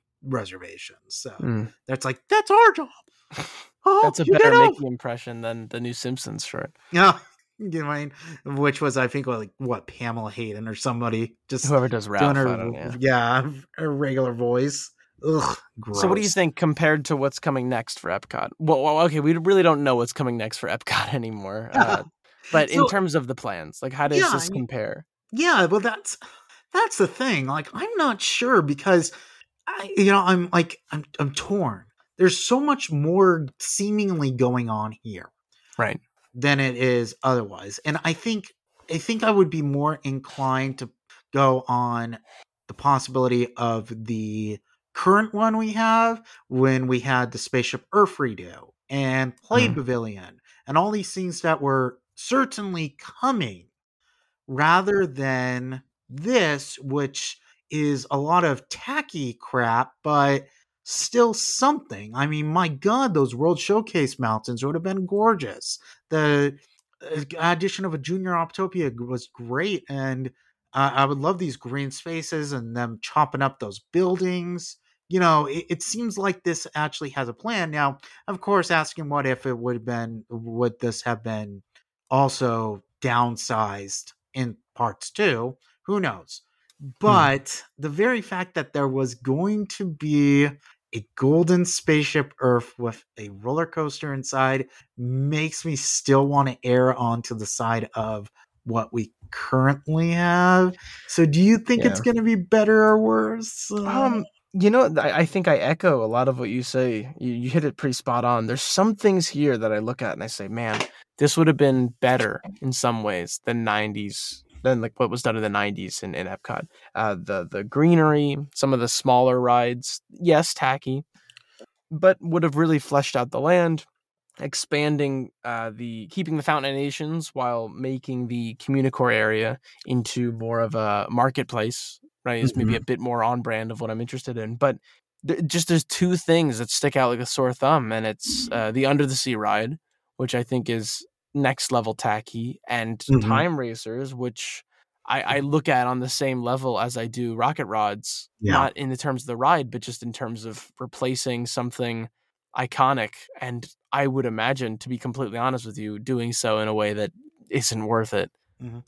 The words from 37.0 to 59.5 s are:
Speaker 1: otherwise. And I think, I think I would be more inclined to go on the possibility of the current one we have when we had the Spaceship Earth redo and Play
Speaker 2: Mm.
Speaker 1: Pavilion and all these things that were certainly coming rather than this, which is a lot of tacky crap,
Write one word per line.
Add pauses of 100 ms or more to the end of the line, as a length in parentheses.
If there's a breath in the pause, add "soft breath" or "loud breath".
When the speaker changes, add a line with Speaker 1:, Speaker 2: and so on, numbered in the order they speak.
Speaker 1:
otherwise.
And
I
think, (380)
I
think
I
would
be
more
inclined
to (440 soft breath)
go
on (500 loud breath)
the
possibility
of (140)
the (340)
current
one
we
have (280 loud breath)
when
we
had
the
Spaceship
Earth
redo (180)
and
Play
Speaker 2:
Mm.
Speaker 1:
Pavilion (280 soft breath)
and
all
these
things
that
were (160)
certainly
coming (800)
rather
than (260)
this,
which (320 soft breath)
is
a
lot
of
tacky
crap, (100)